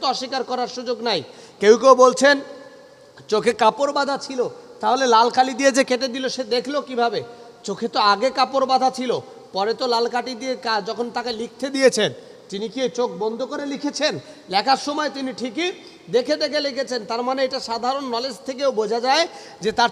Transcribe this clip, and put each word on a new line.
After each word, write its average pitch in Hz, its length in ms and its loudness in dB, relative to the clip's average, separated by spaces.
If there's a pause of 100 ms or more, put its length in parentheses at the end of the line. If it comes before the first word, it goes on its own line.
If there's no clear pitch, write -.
তো 277 60 -2
অস্বীকার 254 360 -4
করার 247 240 -4
সুযোগ 240 340 -6
নাই। 208 220 -2 (360)
কেউ 214 180 8
কেউ 254 180 8
বলছেন, 254 460 6 (840)
"চোখে 214 260 2
কাপড় 226 380 2
বাঁধা 277 260 -2
ছিল, 247 320 -4 (300)
তাহলে 254 280 2
লাল 233 220 6
কালি 262 240 2
দিয়ে 269 180 4
যে 262 120 4
কেটে 254 240 0
দিল, 254 220 -4
সে 254 140 -6
দেখলো 247 380 -2
কিভাবে? 240 420 -2 (400)
চোখে 214 240 -6
তো 262 120 -2
আগে 208 300 4
কাপড় 262 360 0
বাঁধা 262 240 2
ছিল, 247 300 -2 (340)
পরে 202 200 -2
তো 254 140 -4
লাল 233 200 0
কালি 240 280 -4
দিয়ে 254 200 -4
কা-, 226 260 -2
যখন 220 280 -6
তাকে 240 220 -6
লিখতে 240 380 -6
দিয়েছেন, 247 440 4 (360)
তিনি 202 200 -6
কি 262 200 -2
চোখ 233 300 -4
বন্ধ 220 260 -4
করে 285 200 -8
লিখেছেন?" 285 540 -4 (300)
লেখার 208 280 2
সময় 294 320 -4
তিনি 262 240 -6
ঠিকই 254 380 -4 (400)
দেখে 247 240 2
দেখে 294 240 -2
লিখেছেন। 254 460 -4
তার 233 180 -4
মানে, 262 200 0
এটা 262 160 -4
সাধারণ 240 460 -4
নলেজ 247 280 -4 (120)
থেকেও 262 260 0
বোঝা 220 280 -2
যায় 277 280 2 (340)
যে 202 100 -2
তার 233 200 2